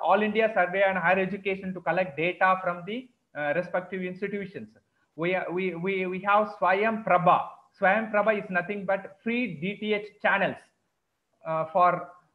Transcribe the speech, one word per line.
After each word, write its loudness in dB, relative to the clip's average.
All 4
India 2
Survey 2
on 0
Higher 2
Education -4
to -10
collect -2
data 2
from -4
the, -10
uh, -2
respective -4
institutions. -8
We, -2
we, -2
we, -2
we -6
have 4
Swayam 2
Prabha. 6
Swayam 2
Prabha 2
is -10
nothing -2
but -2
free -2
D -4
T -2
H -2
channels, 2
uh, -4
for, 2